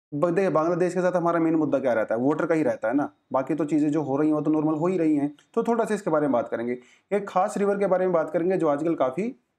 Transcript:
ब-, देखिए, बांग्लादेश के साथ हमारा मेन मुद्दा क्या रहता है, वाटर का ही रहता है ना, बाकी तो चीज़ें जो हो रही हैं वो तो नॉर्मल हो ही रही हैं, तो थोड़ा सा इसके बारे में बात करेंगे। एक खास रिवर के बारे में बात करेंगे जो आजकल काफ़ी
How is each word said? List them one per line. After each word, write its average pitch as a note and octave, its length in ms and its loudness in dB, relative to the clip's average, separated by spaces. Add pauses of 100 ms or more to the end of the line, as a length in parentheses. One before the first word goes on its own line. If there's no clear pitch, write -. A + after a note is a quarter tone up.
(140)
ब-, D3+ 160 0
देखिए, F#3 200 2
बांग्लादेश E3+ 440 2
के F#3+ 60 -2
साथ F3+ 120 2
हमारा E3+ 280 0
मेन E3 160 2
मुद्दा C#3+ 240 2
क्या B2 140 0
रहता A2 220 0
है, A#2 60 0
वाटर D3+ 240 0
का D#3+ 100 2
ही D#3 80 2
रहता A2+ 240 -2
है A#2 60 0
ना, C#3+ 200 0 (180)
बाकी C3+ 240 -2
तो D#3 100 -2
चीज़ें D3 260 2
जो D#3 100 0
हो C3+ 160 -2
रही D3+ 120 2
हैं D3+ 60 2
वो D3+ 60 0
तो D#3 100 0
नॉर्मल D#3 220 2
हो D#3+ 140 -2
ही F#3 100 0
रही D#3+ 180 2
हैं, C#3+ 200 -2 (180)
तो A3+ 100 0
थोड़ा A#3 220 0
सा G#3+ 100 -2
इसके G3 140 -4
बारे D3+ 120 0
में D3 100 2
बात A#2 160 0
करेंगे। A#2+ 320 -4 (340)
एक G3+ 160 -2
खास G3+ 280 0
रिवर G3 200 0
के G3 100 0
बारे F3+ 180 0
में F#3 80 0
बात D#3 160 0
करेंगे F3 280 0
जो D#3+ 100 0
आजकल D3+ 280 0
काफ़ी D3+ 400 -2 (240)